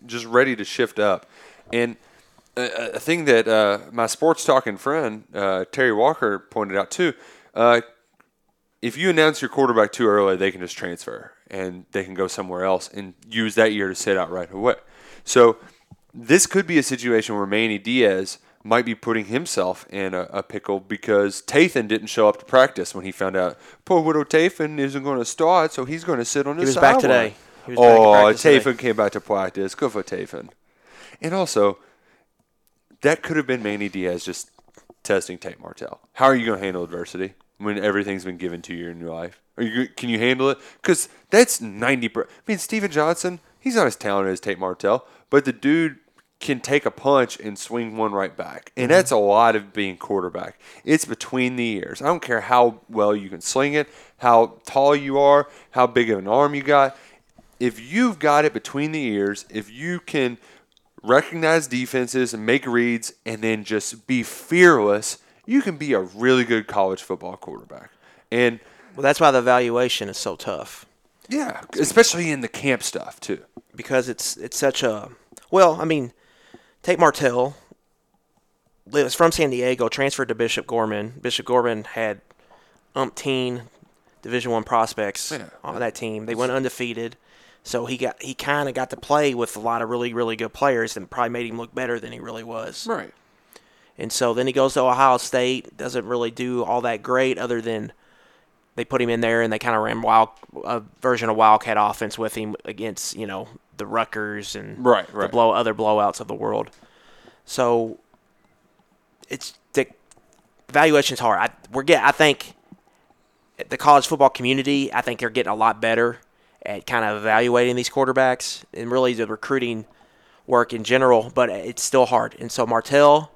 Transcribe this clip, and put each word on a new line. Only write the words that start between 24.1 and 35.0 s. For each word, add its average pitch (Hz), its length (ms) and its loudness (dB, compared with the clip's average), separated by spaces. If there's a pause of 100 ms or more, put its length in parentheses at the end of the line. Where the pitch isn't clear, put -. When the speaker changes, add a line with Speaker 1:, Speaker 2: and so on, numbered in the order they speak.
Speaker 1:
Tathan 160 560 0
isn't 139 240 -4
gonna 135 220 -4
start, 165 480 2
so 127 120 -6
he's 160 180 -10
gonna 143 220 -2
sit 143 220 -2
on 147 100 -6
the 175 60 -2
Speaker 2:
He - 40 0
was 131 80 0
back 170 260 6
Speaker 1:
sideline. 123 300 4
Speaker 2:
today. 104 40 -20 (300)
He 123 80 -12
was 117 60 -4
back 120 120 10
at 113 80 12
Speaker 1:
Oh, 110 140 10
Speaker 2:
practice 104 280 8
today. 143 180 8
Speaker 1:
Tathan 117 200 0
came 120 160 0
back 104 160 0
to 104 100 -8
practice. 95 540 -4
Good 131 160 -2
for 107 120 -6
Tathan. 95 460 -10 (720)
And 165 120 -6
also, 107 440 0 (1200)
that 156 220 2
could 160 140 -4
have 143 100 -4
been 127 160 -4
Manny 104 260 -6
Diaz 90 360 -6
just - 260 -12 (520)